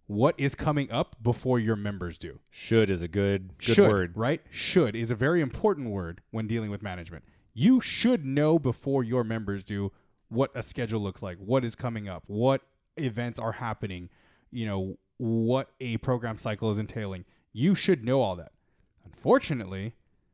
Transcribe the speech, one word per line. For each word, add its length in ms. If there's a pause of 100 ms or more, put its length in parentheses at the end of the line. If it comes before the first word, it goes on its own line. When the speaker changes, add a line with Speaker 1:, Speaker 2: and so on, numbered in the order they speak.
Speaker 1:
what 300
is 180
coming 360
up 320
before 360
your 180
members 420
do. 200 (120)
Speaker 2:
Should 400
is 100
a 80
good, 500
good 160
Speaker 1:
Should, 160
Speaker 2:
word. 260
Speaker 1:
right? 340
Should 440
is 160
a 40
very 260
important 500
word 300 (100)
when 160
dealing 240
with 120
management. 420 (300)
You 260
should 460
know 320
before 440
your 220
members 400
do 280 (360)
what 260
a 80
schedule 380
looks 220
like, 160
what 260
is 100
coming 340
up, 180
what 360 (340)
events 420
are 140
happening, 560 (420)
you 160
know, 300 (220)
what 520 (100)
a 180
program 400
cycle 320
is 80
entailing. 460 (280)
You 240
should 280
know 160
all 160
that. 140 (540)
Unfortunately, 880 (400)